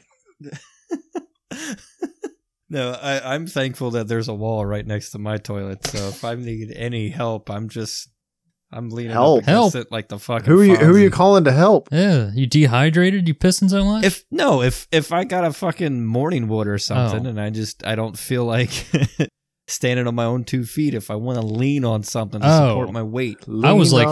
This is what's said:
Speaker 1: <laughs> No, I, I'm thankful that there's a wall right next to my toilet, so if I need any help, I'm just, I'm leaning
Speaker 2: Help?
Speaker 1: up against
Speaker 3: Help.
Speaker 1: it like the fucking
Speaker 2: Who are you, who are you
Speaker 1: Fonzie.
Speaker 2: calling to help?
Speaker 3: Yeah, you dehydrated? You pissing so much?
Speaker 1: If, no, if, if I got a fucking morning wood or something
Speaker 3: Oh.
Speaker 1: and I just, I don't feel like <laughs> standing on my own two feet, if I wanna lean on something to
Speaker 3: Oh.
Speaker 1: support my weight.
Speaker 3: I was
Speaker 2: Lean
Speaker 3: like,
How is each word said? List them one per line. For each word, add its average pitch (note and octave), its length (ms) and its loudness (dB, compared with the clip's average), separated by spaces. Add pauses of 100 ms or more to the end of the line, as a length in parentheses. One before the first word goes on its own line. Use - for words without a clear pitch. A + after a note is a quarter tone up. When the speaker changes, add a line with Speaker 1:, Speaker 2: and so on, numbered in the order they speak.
(420)
Speaker 1:
<laughs> C#3+ 80 -20 (2250)
No, B2+ 200 -6
I, C3 420 -6
I'm D#3+ 120 -8
thankful C3 440 -6
that A2+ 160 -4
there's A2+ 220 -4
a A2+ 40 -6
wall G#2+ 320 -4
right G#2 220 -6
next G#2 240 -8
to G#2 80 -12
my G#2 160 -6
toilet, G2 520 -10
so G2+ 200 -6
if F#2+ 160 -12
I A#2 120 -6
need A#2 380 -10
any A#2 360 -8
help, A2+ 420 -8
I'm G#2+ 160 -8
just, A2 400 -10 (640)
I'm A#2+ 160 -12
leaning A#2 240 -10
Speaker 2:
Help? B2 280 4
Speaker 1:
up A2 40 -2
against F#3+ 300 4
Speaker 3:
Help. A#2+ 140 -8
Speaker 1:
it - 40 -20
like A2 160 -6
the G2+ 100 -12
fucking A2+ 320 -6
Speaker 2:
Who F3 120 8
are - 20 8
you, F#3+ 140 8
who D#3 160 8
are G3 40 8
you G3+ 120 8
Speaker 1:
Fonzie. - 40 -2
Speaker 2:
calling F#3+ 300 6
to C#3+ 80 4
help? E3 400 4
Speaker 3:
Yeah, D3 420 2
you C3 140 0
dehydrated? D#3 800 2
You D#3+ 60 2
pissing F#3 360 2
so G3 140 2
much? G#3 220 0
Speaker 1:
If, - 260 -2
no, C4 300 2
if, B2 280 -2
if D#3 220 0
I F3 140 0
got F3+ 180 -2
a E3 80 0
fucking D3 540 -4
morning B2 420 -2
wood G#2+ 220 -2
or G2+ 80 -2
something A#2 500 -2
Speaker 3:
Oh. - 40 -6
Speaker 1:
and G#2+ 100 -6
I G#2 80 -6
just, A2 360 -8
I A2 100 -4
don't A2 220 -6
feel B2 280 -4
like A#2 420 -4 (400)
<laughs> - 400 -20
standing B2 400 -2
on A#2+ 80 -4
my A#2 80 0
own A#2 220 -2
two C3 180 -4
feet, D3+ 300 -4
if A2 180 -8
I G#2+ 40 -6
wanna A#2 260 -6
lean B2 420 -2
on A2 200 0
something G#2+ 360 -8
to A#2 80 2
Speaker 3:
Oh. D3+ 220 6
Speaker 1:
support A2 240 -2
my A2+ 100 -6
weight. A2+ 360 -6 (260)
Speaker 3:
I E3 80 6
was E3 180 6
Speaker 2:
Lean B2 140 4
Speaker 3:
like, - 60 2